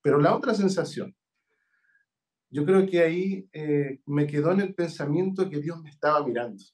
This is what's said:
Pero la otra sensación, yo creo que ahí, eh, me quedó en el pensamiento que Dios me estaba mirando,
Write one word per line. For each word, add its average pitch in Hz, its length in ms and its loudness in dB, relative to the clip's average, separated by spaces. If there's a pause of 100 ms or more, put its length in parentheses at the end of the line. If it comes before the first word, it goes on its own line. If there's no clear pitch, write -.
Pero 143 180 4
la 180 160 6
otra 233 180 -2
sensación, 170 640 -2 (1300)
yo 147 160 -2
creo 190 200 6
que 175 160 2
ahí, 185 500 0
eh, 147 540 -2
me 147 220 0
quedó 147 240 0
en 196 100 2
el 185 140 -6
pensamiento 175 760 -2
que 147 100 -6
Dios 165 220 -8
me 147 80 -20
estaba 147 360 0
mirando, 117 380 -6 (100)